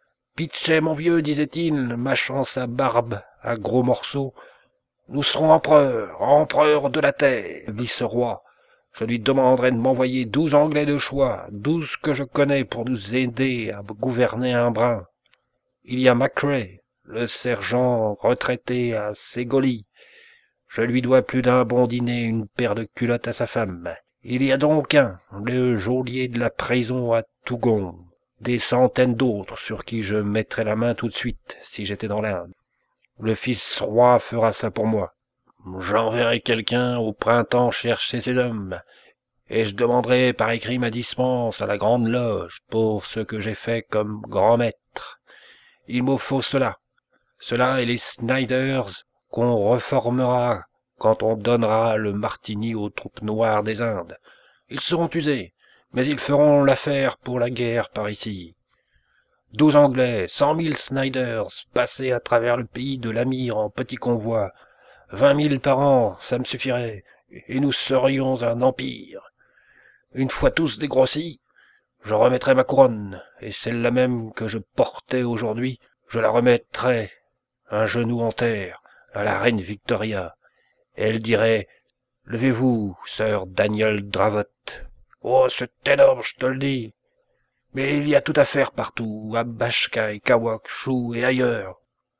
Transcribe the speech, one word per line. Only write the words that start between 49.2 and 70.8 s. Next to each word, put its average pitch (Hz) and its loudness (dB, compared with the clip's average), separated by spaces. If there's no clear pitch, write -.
qu'on 120 0
reformera 123 0
quand 110 2
on 110 0
donnera 113 2
le 107 -2
Martini 107 -6
aux 104 -4
troupes - -14
noires 107 0
des 110 -4
Indes. 98 -6
Ils - -10
seront 165 -2
usés, 143 -2
mais 127 0
ils 143 -2
feront 143 4
l'affaire 135 2
pour 123 -6
la 120 0
guerre 117 -2
par 107 -6
ici. 95 -10
Douze 147 6
Anglais, 123 4
cent 147 2
mille 160 -2
Snyders, 127 -4
passés 127 -2
à 120 0
travers 120 2
le 120 -4
pays 131 -8
de 117 -6
l'Amir 120 -2
en 107 -2
petit 127 -8
convoi. 113 -2
Vingt 139 6
mille 147 0
par 135 2
an, 127 4
ça - -4
me 127 -2
suffirait, 120 -6
et - -6
nous 139 2
serions 131 0
un 117 0
empire. 127 -4
Une 131 -2
fois 135 2
tous 160 -2
dégrossis, 143 0